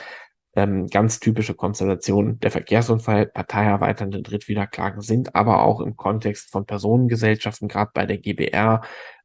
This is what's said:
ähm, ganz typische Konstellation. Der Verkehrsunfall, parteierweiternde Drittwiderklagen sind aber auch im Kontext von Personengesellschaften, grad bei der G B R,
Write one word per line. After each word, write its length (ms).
ähm, 320
ganz 320
typische 340
Konstellation. 840
Der 100
Verkehrsunfall, 760
parteierweiternde 960
Drittwiderklagen 800
sind 340
aber 280
auch 180
im 160
Kontext 540
von 160
Personengesellschaften, 1000
grad 240
bei 140
der 120
G 140
B 140
R, 360